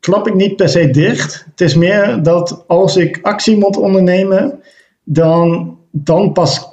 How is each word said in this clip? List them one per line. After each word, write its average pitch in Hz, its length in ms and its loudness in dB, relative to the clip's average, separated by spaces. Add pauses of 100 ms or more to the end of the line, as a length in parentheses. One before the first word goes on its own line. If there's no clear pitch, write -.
klap 208 260 -2
ik 214 80 -2
niet 196 220 0
per 180 120 2
se 156 220 2
dicht. 160 600 -2
Het - 100 -8
is 160 140 2
meer 202 480 0
dat 170 440 -2
als 180 300 2
ik 170 260 0
actie 208 340 0
moet 202 200 0
ondernemen, 190 840 0 (440)
dan, 165 720 0 (140)
dan 160 420 -2
pas - 400 -2